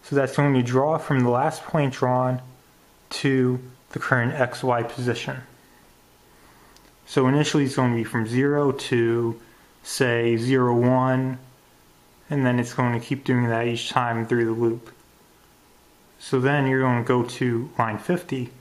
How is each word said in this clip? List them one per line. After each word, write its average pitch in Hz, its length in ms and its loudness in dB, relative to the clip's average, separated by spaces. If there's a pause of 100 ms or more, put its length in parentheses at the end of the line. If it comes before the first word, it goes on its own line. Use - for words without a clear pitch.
So - 120 -6
that's 135 200 0
going 143 200 4
to 127 80 4
draw 135 340 2
from 139 240 0
the 123 80 4
last 135 340 0
point 143 300 0
drawn 127 480 0 (720)
to 127 480 2 (320)
the - 80 -10
current 127 340 0
X 131 300 -2
Y 120 200 0
position. 123 540 -4 (1700)
So 131 220 2
initially 147 380 2
it's 131 100 -6
going 127 160 2
to 117 60 0
be 113 60 -2
from 110 240 -2
zero 139 440 2
to, 117 680 0 (440)
say, 117 540 0
zero 123 380 2
one, 127 640 2 (920)
and 139 160 0
then 123 140 2
it's 120 140 -4
going 120 260 0
to 120 60 -10
keep - 180 -6
doing 123 240 0
that 117 200 0
each 120 220 -6
time 117 360 0
through 117 200 0
the 113 60 -2
loop. 117 400 -2 (1300)
So - 200 -2
then 139 280 2
you're 131 140 2
going 123 200 0
to 120 60 -6
go 123 160 2
to 120 460 -2 (100)
line 110 180 -2
fifty. 139 640 -4